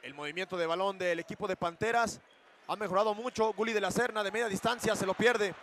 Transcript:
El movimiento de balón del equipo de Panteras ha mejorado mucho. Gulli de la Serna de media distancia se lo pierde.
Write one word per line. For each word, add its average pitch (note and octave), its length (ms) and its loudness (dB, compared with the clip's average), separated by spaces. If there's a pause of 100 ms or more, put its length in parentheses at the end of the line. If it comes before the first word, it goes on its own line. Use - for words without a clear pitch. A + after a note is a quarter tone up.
El B2+ 120 -14
movimiento D#3+ 420 -6
de E3+ 100 2
balón F#3+ 320 0
del F3 220 0
equipo G#3 260 -8
de F#3+ 100 0
Panteras A3 640 0 (460)
ha F3 100 -4
mejorado G#3 380 2
mucho. A3 380 0
Gulli A3 200 0
de G#3+ 80 2
la G3 100 0
Serna A3+ 320 0
de G3 80 -2
media A3+ 180 -2
distancia G#3+ 480 0
se G3+ 100 -2
lo F#3+ 80 0
pierde. G#3 480 2